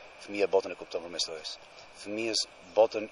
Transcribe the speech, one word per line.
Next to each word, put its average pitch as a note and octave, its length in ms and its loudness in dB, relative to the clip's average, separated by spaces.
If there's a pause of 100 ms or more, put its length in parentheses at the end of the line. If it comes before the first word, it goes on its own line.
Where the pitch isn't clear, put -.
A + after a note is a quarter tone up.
(260)
fëmia G2+ 260 0
botën F#2+ 200 2
e - 80 -10
kupton E2+ 240 -8
përmes E2+ 280 -6
lojës. D#2 240 -10 (480)
Fëmijës G#2+ 420 -4 (300)
botën A2 360 4